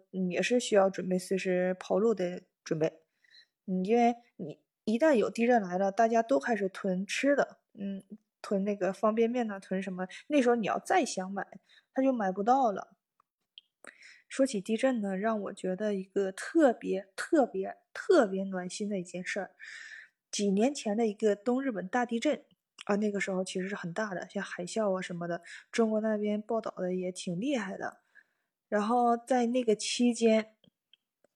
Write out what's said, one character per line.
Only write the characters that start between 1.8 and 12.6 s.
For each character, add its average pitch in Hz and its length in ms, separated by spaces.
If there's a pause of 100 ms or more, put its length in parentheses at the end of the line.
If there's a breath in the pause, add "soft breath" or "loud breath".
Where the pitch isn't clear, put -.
路 226 140
的 180 280 (240)
准 170 120
备。 160 240 (680 soft breath)
嗯， 185 180
因 214 100
为 240 200 (220 loud breath)
你 151 220 (240)
一 220 140
旦 302 180
有 208 140
地 226 180
震 240 140
来 180 160
了， 196 140
大 226 160
家 226 160
都 269 160
开 247 160
始 202 120
囤 190 380
吃 277 300
的， - 240 (160)
嗯， 196 280 (380)
囤 196 220
那 208 120
个 190 160
方 214 220
便 226 160
面 247 160
呐， 202 140
囤 190 200
什 190 140
么， 185 140 (220 loud breath)
那 294 120
时 240 80
候 240 60
你 226 100
要 - 140
再 370 260
想 190 260
买， 196 140 (480 soft breath)
它 269 80
就 269 100
买 214 200
不 190 100
到 240 300